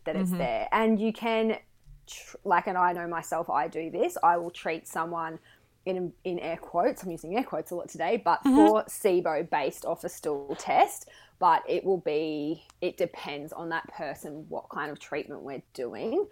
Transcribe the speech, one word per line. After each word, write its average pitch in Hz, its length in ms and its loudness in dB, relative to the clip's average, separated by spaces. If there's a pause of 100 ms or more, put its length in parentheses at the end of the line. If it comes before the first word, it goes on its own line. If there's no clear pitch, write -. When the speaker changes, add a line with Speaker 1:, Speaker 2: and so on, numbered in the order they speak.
Speaker 1:
that 160 100 -2
it's 190 140 0
Speaker 2:
Mm-hmm. 180 100 -2
Speaker 1:
there. 113 320 0
And 220 280 4
you 220 140 0
can, 226 440 0 (500)
tr-, - 360 -16
like, 180 220 4
and 190 120 -2
I 180 160 6
know 175 140 -4
myself, 165 400 -2
I 156 200 2
do 160 240 -4
this, 339 320 0
I 175 140 8
will 170 120 -4
treat 165 380 -6
someone 165 500 -4 (480)
in, 180 280 -2 (100)
in 175 160 -2
air 165 180 -4
quotes, - 460 0
I'm 185 80 -6
using 165 260 -8
air 254 60 0
quotes 160 280 -6
a 175 40 -4
lot - 140 -8
today, 175 340 -2
but 170 200 4
Speaker 2:
Mm-hmm. 262 120 6
Speaker 1:
for 214 300 8
sibo 170 640 0
based 147 360 -2
off 165 180 -4
a 175 60 -8
stool 143 500 -6
test, - 500 2 (280)
but 165 300 6
it 160 160 0
will 185 140 2
be, 156 680 -2 (180)
it 180 160 -4
depends 147 540 -4
on 165 180 -10
that 160 180 -4
person, 151 640 -10
what - 200 -8
kind 147 220 -6
of 143 80 -12
treatment 139 420 -8
we're 131 220 -10 (100)
doing, 196 580 -4